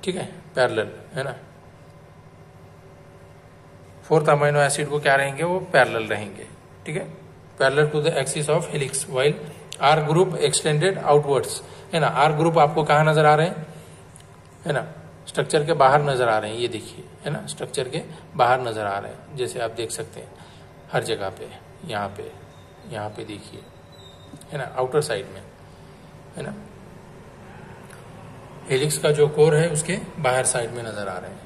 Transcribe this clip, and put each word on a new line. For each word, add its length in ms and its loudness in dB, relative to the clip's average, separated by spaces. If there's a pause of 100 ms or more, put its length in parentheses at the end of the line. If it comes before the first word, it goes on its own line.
ठीक 120 -4
है, 80 -6 (300)
Parallel, 380 0 (200)
है 120 -6
ना, 120 -8 (2750)
Fourth 260 4
amino 320 4
acid 280 2
को 120 -2
क्या 140 4
रहेंगे, 280 0
वो 180 -2
parallel 440 2
रहेंगे। 420 -6 (400)
ठीक 100 -6
है, 200 -8 (460)
parallel 320 4
to 120 0
the 80 0 (100)
axis 320 -4
of 180 -4
helix 300 -4 (120)
while 180 4 (500)
R 260 4
group 300 2 (100)
extended 540 0
outwards, 580 2 (320)
है 60 2
ना, 280 2
R 120 0
group 180 4
आपको 260 4
कहाँ 200 6
नजर 220 6
आ 80 8
रहे 120 4
हैं, 200 -6 (1000)
है 60 -2
ना, 200 -4 (360)
Structure 360 0
के 80 0
बाहर 300 6
नजर 260 0
आ 100 2
रहे 120 -4
हैं, 80 -8
ये 100 -2
देखिए, 360 -10 (200)
है 60 -4
ना, 160 -6
structure 420 -8
के 140 -8 (320)
बाहर 260 4
नजर 260 -4
आ 120 -4
रहे 140 -10
हैं, 240 -18
जैसे 240 -6
आप 100 -4
देख 200 -8
सकते 300 -10
हैं 80 -18 (640)
हर 120 0
जगह 240 -4
पे, 200 -12 (360)
यहाँ 240 -6
पे, 240 -12 (600)
यहाँ 160 -8
पे 160 -12
देखिए, 360 -14 (920)
है 60 -8
ना, 60 -6
outer 360 0
side 260 -4
में, 160 -18 (920)
है 60 -10
ना, 120 -10 (2250)
helix 280 0
का 120 2
जो 180 4
core 280 6
है 120 4
उसके 300 -2 (200)
बाहर 280 2
side 240 -2
में 120 -10
नजर 260 -8
आ 100 -8
रहे 120 -14
हैं। 140 -16